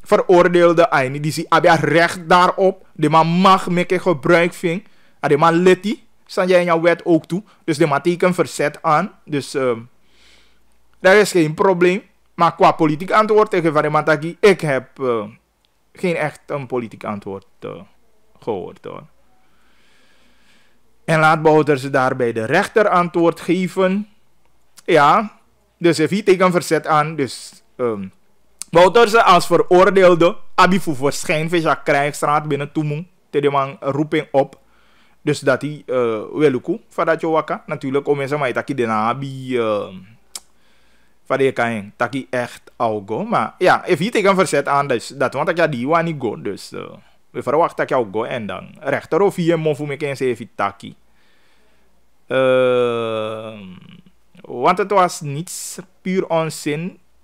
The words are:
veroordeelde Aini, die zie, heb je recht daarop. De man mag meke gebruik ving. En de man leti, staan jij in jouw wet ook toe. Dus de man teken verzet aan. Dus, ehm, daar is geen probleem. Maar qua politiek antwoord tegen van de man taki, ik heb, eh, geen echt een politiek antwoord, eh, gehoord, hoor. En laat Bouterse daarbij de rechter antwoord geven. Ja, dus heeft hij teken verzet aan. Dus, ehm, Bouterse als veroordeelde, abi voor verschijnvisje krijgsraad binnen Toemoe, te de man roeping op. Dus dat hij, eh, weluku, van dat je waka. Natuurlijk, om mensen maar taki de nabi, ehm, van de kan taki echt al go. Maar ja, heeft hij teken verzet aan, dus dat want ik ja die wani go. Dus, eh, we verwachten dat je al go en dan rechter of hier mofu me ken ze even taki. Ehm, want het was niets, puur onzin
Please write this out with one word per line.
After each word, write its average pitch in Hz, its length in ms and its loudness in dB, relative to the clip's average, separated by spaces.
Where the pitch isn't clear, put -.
veroordeelde 175 880 4
Aini, 139 300 -2
die 151 120 -4
zie, 156 180 -8
heb 160 140 4
je 170 120 6
recht 165 540 0
daarop. 185 640 2
De 151 160 0
man 160 180 4
mag 185 420 4
meke 175 300 0
gebruik 170 540 2
ving. 175 340 -6
En 143 100 -4
de 143 80 6
man 165 160 4
leti, 185 540 2
staan 185 220 -4
jij 180 120 4
in 175 60 2
jouw 170 160 0
wet 170 240 0
ook 165 200 2
toe. 175 180 -6
Dus 156 140 -2
de 160 80 4
man 139 160 -2
teken 180 320 0
verzet 147 480 -2
aan. 165 300 0
Dus, 143 280 -8
ehm, 127 260 -2
daar 185 160 4
is 208 160 4
geen 156 220 2
probleem. 180 500 2
Maar 165 220 0
qua 175 160 4
politiek 156 400 -2
antwoord 214 380 2
tegen 165 240 0
van 151 80 2
de 151 80 -2
man 151 140 0
taki, 156 360 -2
ik 196 220 4
heb, 135 380 -4
eh, 120 240 -2
geen 175 220 -4
echt 143 300 -6
een 139 220 -8
politiek 120 360 -8
antwoord, 101 420 -12
eh, 101 120 -12
gehoord, 92 460 -10
hoor. - 180 -16
En 156 140 2
laat 156 220 4
Bouterse 151 480 2
daarbij 127 440 0
de 113 120 -4
rechter 196 440 0
antwoord 170 500 0
geven. 185 680 -2
Ja, 170 540 2
dus 170 160 2
heeft 151 140 0
hij 196 100 -2
teken 185 300 4
verzet 156 360 -2
aan. 151 280 0
Dus, - 480 -8
ehm, 110 320 -4
Bouterse 214 540 4
als 175 220 4
veroordeelde, 180 920 4
abi 190 240 4
voor 156 160 -4
verschijnvisje 156 880 -2
krijgsraad 147 640 0
binnen 143 240 -4
Toemoe, 151 340 -4
te 147 120 -2
de 139 80 0
man 139 300 -4
roeping 151 520 -4
op. 143 280 0
Dus 147 180 -2
dat 135 220 0
hij, 147 240 -10
eh, 117 360 -2
weluku, 143 460 0
van 180 160 -4
dat 160 160 0
je 170 60 -4
waka. 160 380 -4
Natuurlijk, 139 420 -6
om 143 100 0
mensen 139 220 -6
maar 131 140 -2
taki 120 200 -4
de 127 120 -2
nabi, 127 720 -4
ehm, 104 380 -2
van 139 120 -2
de 135 140 2
kan 113 440 -4
taki 123 340 -6
echt 120 320 -8
al 107 300 -4
go. 110 200 -6
Maar 156 320 -4
ja, 156 260 2
heeft 170 180 0
hij 202 80 -2
teken 202 260 2
verzet 151 320 0
aan, 139 200 0
dus 123 200 -4
dat 127 260 -4
want 147 160 -4
ik 170 80 -4
ja 170 100 2
die 127 200 -6
wani 165 320 -2
go. 117 220 -6
Dus, - 300 -12
eh, - 220 -12
we - 140 -10
verwachten 151 340 0
dat 147 120 -4
je 147 60 -2
al 123 160 0
go 107 120 -4
en 127 220 -8
dan 92 340 -12
rechter 131 420 -4
of 202 140 0
hier 165 240 -2
mofu 151 260 -2
me 143 120 -8
ken 143 200 -6
ze 135 80 -4
even 120 300 -4
taki. 101 400 -6
Ehm, 117 1300 -2
want 147 360 -2
het 202 140 -4
was 180 300 0
niets, 147 580 -12
puur 185 260 -4
onzin 160 720 -6